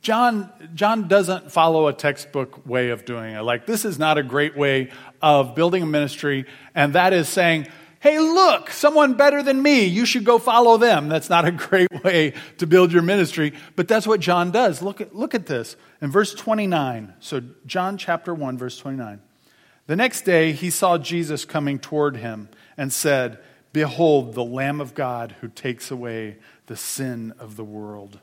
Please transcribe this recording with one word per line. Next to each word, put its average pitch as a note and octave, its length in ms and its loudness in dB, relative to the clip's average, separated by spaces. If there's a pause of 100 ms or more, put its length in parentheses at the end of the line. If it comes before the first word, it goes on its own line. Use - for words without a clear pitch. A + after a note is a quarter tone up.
John, A3 500 0 (240)
John G#3 320 0
doesn't F#3 440 2
follow D#3+ 360 4
a C#3+ 60 0
textbook - 720 -6
way B2 240 0
of A2+ 160 -6
doing A2+ 280 -10
it. G#2+ 80 -8
Like, A#2+ 240 -4
this A3+ 200 -4
is F3+ 120 -6
not D#3 200 2
a D3 60 -2
great C#3+ 320 -2
way C3+ 360 0 (300)
of C#3 340 4
building F3 260 0
a E3 60 -4
ministry, C#3+ 580 -2 (300)
and C#3+ 180 2
that F3+ 200 4
is E3 140 2
saying, E3 400 0 (340)
"Hey, D4+ 180 4
look, D#4+ 500 2
someone D4 440 4
better C#4+ 280 4
than C4+ 200 0
me, C#4 240 4
you F#3 200 0
should A#3+ 200 -2
go A#3 120 6
follow A#3 400 6
them." G3+ 300 2
That's D#3 220 -4
not E3+ 160 4
a F3 60 2
<laughs> D#3+ 180 -8
great F3+ 340 2
way D#3+ 300 2 (240)
to F3 100 -4
build F3+ 240 6
your E3+ 100 4
ministry, E3+ 520 0 (220)
but F3 120 -2
that's A3 180 2
what G#3+ 140 2
John F3 320 0
does. G3 300 0
Look G3 200 -10
at, - 140 -14
look A#3 180 -6
at G3+ 140 -6
this A#2+ 280 -8 (260)
in C#3+ 100 -6
verse G3+ 240 0
twenty-nine. D3 840 -4
So C3+ 220 -8 (240)
John F#3 320 -6
chapter E3+ 360 -6
one, C3+ 240 -8
verse B2 200 -10
twenty-nine. A#2 440 -12 (640)
The D3+ 100 -4
next A#3+ 260 -2
day, D#3+ 320 2
he E3+ 160 -6
saw F3 280 0
Jesus D#3 480 -6
coming C#3+ 340 -4
toward D3 380 -2
him A2 320 -12 (280)
and C3+ 140 -6
said, B2+ 480 -2 (340)
"Behold, C#3+ 600 2
the A#2+ 100 -4
Lamb C3+ 360 -6
of B2+ 160 -10
God A#2+ 460 -6
who A#2 80 -14
takes - 420 -10
away A2+ 460 -10 (300)
the A2 100 -14
sin A#2+ 600 -10
of A2 200 -20
the A2 80 -12
world." G#2 580 -16